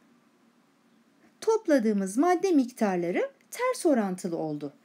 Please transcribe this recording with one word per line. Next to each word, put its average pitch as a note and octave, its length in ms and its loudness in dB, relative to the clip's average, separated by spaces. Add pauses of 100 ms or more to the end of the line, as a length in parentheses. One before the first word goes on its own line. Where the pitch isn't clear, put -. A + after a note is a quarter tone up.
(1400)
topladığımız A3 800 0
madde F4+ 320 2
miktarları A#3 800 0 (200)
ters B4 360 -2
orantılı G3 500 0
oldu. D3+ 360 -6 (120)